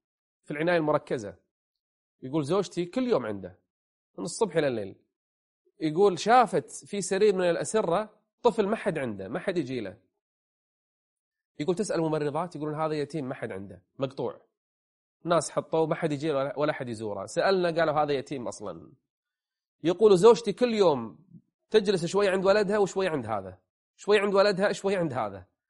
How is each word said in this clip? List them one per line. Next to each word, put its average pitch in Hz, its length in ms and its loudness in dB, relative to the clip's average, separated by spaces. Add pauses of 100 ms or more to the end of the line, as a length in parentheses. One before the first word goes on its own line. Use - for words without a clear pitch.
(440)
في - 60 -12
العناية 165 260 0
المركزة، 151 600 -2 (840)
يقول: 139 220 -4
"زوجتي 175 400 -2
كل 247 240 -4
يوم 147 180 0
عنده 95 320 -8 (600)
من 185 60 -8
الصبح 180 320 -4
إلى 151 120 2
الليل". 107 280 -6 (840)
يقول: 165 380 2
"شافت 214 520 2
في - 300 -10
سرير 196 340 2
من 185 160 2
الأسرة 196 600 -2 (320)
طفل 220 240 2
ما 214 100 -2
حد 180 220 -4
عنده، 104 300 -6
ما 127 100 -6
حد 180 200 -4
يجي 127 220 -4
له". 98 160 -10 (1600)
يقول: 165 160 -2
"تسأل 180 240 -2
ممرضات، 156 560 -2
يقولون: 151 180 -6
'هذا 156 200 -4
يتيم، 147 340 -6
ما 135 60 -8
حد 113 180 -8
عنده، 95 300 -14 (160)
مقطوع. 131 420 -6 (840)
ناس 165 260 0
حطوه، 160 360 0
ما 156 80 0
حد 156 180 -2
يجي 147 180 -4
ولا، 139 280 -2
ولا 147 140 0
حد 131 160 -10
يزوره. 104 380 -8
سألنا، 175 440 0
قالوا: 156 320 2
'هذا 147 100 0
يتيم 131 360 -6
أصلا.'" 85 440 -12 (920)
يقول: 180 340 6
"زوجتي 220 340 6
كل 247 220 0
يوم 147 440 2 (520)
تجلس 190 360 2
شوي 196 220 2
عند 185 160 0
ولدها 202 340 4
وشوي 190 300 0
عند 143 180 -4
هذا، 98 320 -6 (380)
شوي 208 220 4
عند 196 160 0
ولدها، 196 380 4
شوي 196 240 -2
عند 165 160 0
هذا. 104 340 -6 (240)